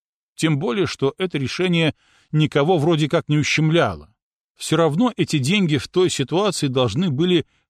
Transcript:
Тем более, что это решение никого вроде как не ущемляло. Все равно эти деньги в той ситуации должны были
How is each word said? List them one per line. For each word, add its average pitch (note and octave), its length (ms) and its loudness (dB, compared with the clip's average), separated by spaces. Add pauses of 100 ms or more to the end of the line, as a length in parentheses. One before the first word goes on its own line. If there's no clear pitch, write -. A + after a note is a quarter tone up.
(360)
Тем D#3+ 220 0
более, G3 280 -2
что - 320 -2
это F#3 200 -4
решение E3 560 0 (360)
никого D3+ 480 2
вроде D3+ 300 2
как D#3+ 200 -2
не D3+ 100 2
ущемляло. D3+ 760 0 (420)
Все - 200 -4
равно E3+ 400 2
эти D#3+ 220 0
деньги D3+ 400 0
в - 100 -8
той F3+ 220 2
ситуации D#3 580 -2
должны B2+ 420 0
были E3 360 0 (220)